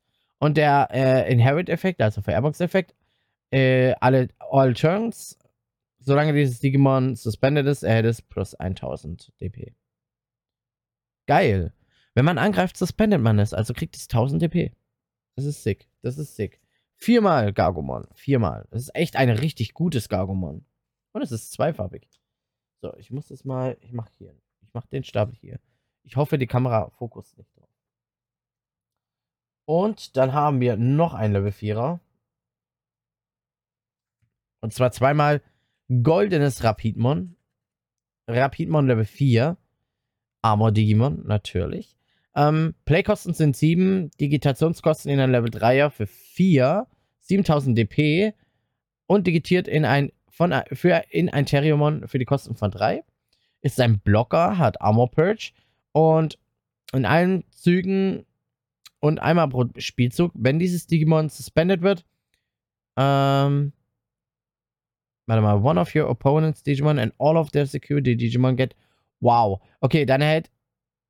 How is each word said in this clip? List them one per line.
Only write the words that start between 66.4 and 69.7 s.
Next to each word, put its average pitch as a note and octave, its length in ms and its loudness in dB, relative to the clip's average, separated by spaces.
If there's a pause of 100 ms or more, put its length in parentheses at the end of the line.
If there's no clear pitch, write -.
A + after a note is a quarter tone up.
Digimon C#3+ 360 0
and A2+ 200 -2
all D3+ 180 2
of D#3+ 140 0
their C#3+ 160 0
security C3+ 500 -2
Digimon A#2+ 400 0
get, B2+ 180 -2 (460)
wow, A#2 400 2 (200)